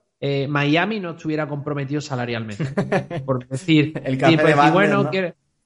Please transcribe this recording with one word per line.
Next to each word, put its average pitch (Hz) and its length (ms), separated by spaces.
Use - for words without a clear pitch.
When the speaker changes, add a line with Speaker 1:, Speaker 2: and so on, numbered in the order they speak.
Speaker 1:
eh, 139 280
Miami 156 520
no 175 120
estuviera 151 360
comprometido 143 520
salarialmente. 120 640
Speaker 2:
<laughs> 170 600
Speaker 1:
Por 127 240
decir, 147 440
Speaker 2:
El 135 140
café 156 180
Speaker 1:
tipo 156 100
Speaker 2:
de - 80
Speaker 1:
decir, - 20
Speaker 2:
Butler, - 20
Speaker 1:
bueno, 202 320
Speaker 2:
¿no? 151 60
Speaker 1:
quiere, 185 240